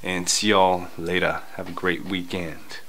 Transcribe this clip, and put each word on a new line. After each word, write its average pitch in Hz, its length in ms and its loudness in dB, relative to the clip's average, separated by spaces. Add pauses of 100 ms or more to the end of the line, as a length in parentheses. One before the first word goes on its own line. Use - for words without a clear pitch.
and 90 280 -2
see 104 220 2
y'all 92 360 6 (100)
later. 87 440 0 (140)
Have 92 120 -6
a 90 60 -10
great 87 320 -2
weekend. 90 720 -6 (120)